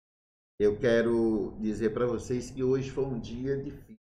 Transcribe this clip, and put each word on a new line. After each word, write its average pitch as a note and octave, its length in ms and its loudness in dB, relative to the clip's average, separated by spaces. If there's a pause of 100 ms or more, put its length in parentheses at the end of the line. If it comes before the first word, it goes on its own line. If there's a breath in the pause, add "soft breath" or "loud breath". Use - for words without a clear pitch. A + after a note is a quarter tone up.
(600)
eu G#2 160 4
quero A2+ 840 2
dizer G#2+ 300 0
pra A#2+ 140 0
vocês A#2+ 460 -2
que C3 140 -4
hoje C3 260 2
foi C3+ 140 -2
um C3 140 -4
dia B2 380 -4
difícil. C3+ 480 -10